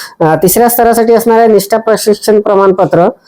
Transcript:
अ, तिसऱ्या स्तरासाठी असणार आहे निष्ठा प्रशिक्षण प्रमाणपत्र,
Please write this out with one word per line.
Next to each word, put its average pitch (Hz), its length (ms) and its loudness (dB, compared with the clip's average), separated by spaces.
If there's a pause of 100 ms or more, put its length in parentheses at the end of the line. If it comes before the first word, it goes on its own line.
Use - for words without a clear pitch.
(200)
अ, 156 140 0
तिसऱ्या 220 340 0
स्तरासाठी 233 460 0
असणार 226 240 0
आहे 233 100 4
निष्ठा 208 280 0
प्रशिक्षण 214 640 -2
प्रमाणपत्र, 190 680 0 (200)